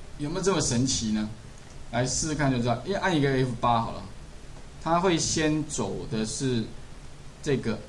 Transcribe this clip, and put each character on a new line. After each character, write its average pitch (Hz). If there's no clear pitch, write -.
有 147
没 170
有 190
这 190
么 165
神 123
奇 113
呢？ 107
来 120
试 147
试 151
看 139
就 127
知 117
道， 117
因 180
为 196
按 185
一 147
个 139
F 127
八 120
好 85
了， 95
它 165
会 175
先 156
走 98
的 113
是 120
这 139
个 110